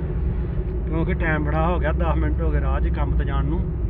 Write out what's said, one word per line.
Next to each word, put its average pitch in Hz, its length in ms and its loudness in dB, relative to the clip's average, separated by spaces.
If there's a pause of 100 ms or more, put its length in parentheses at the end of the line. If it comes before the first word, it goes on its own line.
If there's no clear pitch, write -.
(840)
ਕਿਉਂਕਿ 165 280 0
ਟਾਈਮ 156 300 0
ਬੜਾ 156 240 0
ਹੋ 175 120 0
ਗਿਆ, 151 120 0
ਦਸ 170 260 0
ਮਿੰਟ 151 240 0
ਹੋ 156 100 2
ਗਏ 147 100 2
ਰਾਹ 135 180 0
'ਚ 160 80 2
ਕੰਮ 151 300 0
ਤੇ 147 80 2
ਜਾਣ 139 200 0
ਨੂੰ। 165 140 0 (300)